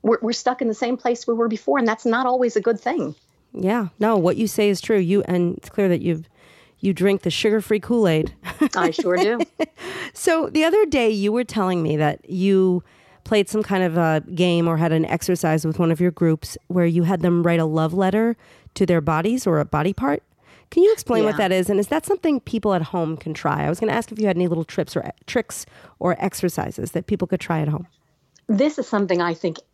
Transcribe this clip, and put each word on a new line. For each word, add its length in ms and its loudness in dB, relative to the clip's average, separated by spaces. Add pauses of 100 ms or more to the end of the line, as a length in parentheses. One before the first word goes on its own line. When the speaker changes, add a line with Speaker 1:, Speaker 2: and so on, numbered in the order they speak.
Speaker 1:
We're, 220 2
we're 100 -2
stuck 300 -2
in 60 0
the 60 -2
same 220 -2
place 300 -4
we 80 0
were 140 0
before, 300 0
and 80 2
that's 200 -2
not 180 2
always 320 0
a 60 2
good 180 0
thing. 340 -4 (440)
Speaker 2:
Yeah, 300 -2 (100)
no, 200 2
what 180 2
you 120 -2
say 200 0
is 140 0
true. 160 2
You, 240 2
and 340 0
it's 140 -18
clear 180 0
that 140 2
you've, 260 -2 (520)
you 120 0
drink 300 0
the 80 -2
sugar-free 500 0
Kool-Aid. 540 2 (200)
<laughs> 220 0
Speaker 1:
I 140 2
sure 260 0
do. 240 2 (720)
Speaker 2:
So 380 0
the 140 2
other 200 4
day 240 2
you 240 0
were 120 0
telling 380 0
me 140 0
that 320 0
you 540 2 (420)
played 240 2
some 140 -2
kind 200 0
of 140 0
a 260 2 (120)
game 340 2
or 80 0
had 160 2
an 140 2
exercise 580 -2
with 140 -4
one 120 2
of 120 0
your 80 2
groups 560 -2
where 180 0
you 200 2
had 180 0
them 200 2
write 180 2
a 40 2
love 300 0
letter 420 0 (380)
to 100 2
their 160 2
bodies 460 0
or 120 2
a 60 2
body 300 -2
part. 280 -2 (460)
Can 140 2
you 100 6
explain 320 0
what 100 0
Speaker 1:
Yeah. 140 0
Speaker 2:
that 40 2
is? 180 0
And 100 2
is 80 -2
that 160 -2
something 360 0
people 340 -2
at 80 0
home 340 -4
can 160 -10
try? 320 -2
I 60 0
was 100 -4
gonna 120 -2
ask 200 -4
if 60 -12
you 80 0
had 100 2
any 120 0
little 160 -2
trips 300 -6
or, 180 -6 (140)
tricks 380 -6 (340)
or 200 0
exercises 720 -4
that 140 -6
people 200 -2
could 140 -4
try 200 -2
at 80 -2
home. 180 -4 (600)
Speaker 1:
This 300 2
is 80 -4
something 360 0
I 100 0
think 260 -6 (160)